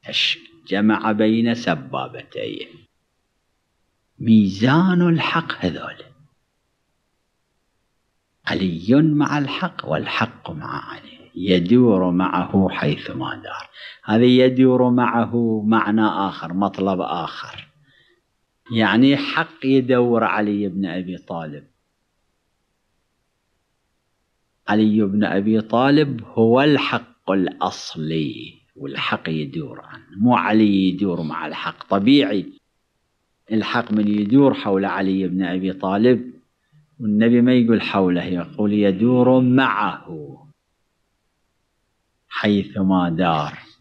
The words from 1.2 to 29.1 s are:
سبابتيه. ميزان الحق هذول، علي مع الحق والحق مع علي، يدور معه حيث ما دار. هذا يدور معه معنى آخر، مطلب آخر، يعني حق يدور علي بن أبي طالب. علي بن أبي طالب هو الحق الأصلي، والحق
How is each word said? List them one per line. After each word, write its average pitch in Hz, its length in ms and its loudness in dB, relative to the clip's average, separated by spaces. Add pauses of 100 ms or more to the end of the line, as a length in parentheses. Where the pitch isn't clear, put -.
سبابتيه. 64 1120 -8 (1500)
ميزان 131 920 4
الحق 165 560 -2
هذول، - 400 -8 (2500)
علي 95 580 0
مع 147 360 0
الحق - 500 -8
والحق - 600 -6
مع 69 400 -12
علي، - 440 -20
يدور 92 760 2
معه 90 580 0
حيث - 420 -4
ما - 240 -10
دار. - 360 -14 (340)
هذا 113 200 2
يدور 127 680 4
معه 117 760 0
معنى 110 400 2
آخر، 87 460 -4
مطلب 95 480 -2
آخر، - 680 -8 (1040)
يعني 113 440 4
حق - 480 -6
يدور 123 600 2
علي 104 440 -2
بن 95 180 -4
أبي 90 320 -8
طالب. 80 480 -12 (3000)
علي 107 340 2
بن 101 220 0
أبي 101 360 0
طالب 135 640 0
هو 117 380 4
الحق - 680 -2
الأصلي، 80 1300 -4 (140)
والحق 69 520 -8